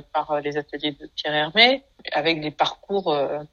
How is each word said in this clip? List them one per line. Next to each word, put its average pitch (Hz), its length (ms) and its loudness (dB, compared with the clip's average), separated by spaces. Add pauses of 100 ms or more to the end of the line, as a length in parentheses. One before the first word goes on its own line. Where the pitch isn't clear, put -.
(140)
par, 151 180 -2
euh, 147 80 0
les 147 180 -4
ateliers 147 360 -4
de 151 220 -16
Pierre 151 200 -4
Hermé, 220 480 4 (300)
avec 156 280 0
des 151 100 -4
parcours, 180 640 -2
euh, 147 260 0 (140)